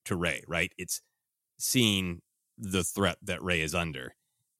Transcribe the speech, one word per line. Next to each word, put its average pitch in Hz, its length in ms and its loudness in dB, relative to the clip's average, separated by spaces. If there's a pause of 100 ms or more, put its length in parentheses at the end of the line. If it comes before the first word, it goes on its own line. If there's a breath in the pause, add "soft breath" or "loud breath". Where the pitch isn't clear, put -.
to 101 120 -2
Rey, 85 300 0
right? 85 300 0
It's - 240 -6 (580)
seeing 95 600 2 (360)
the 95 260 0
threat 95 400 2
that 95 200 -6
Rey 90 180 0
is 78 140 -2
under 71 400 -4 (440)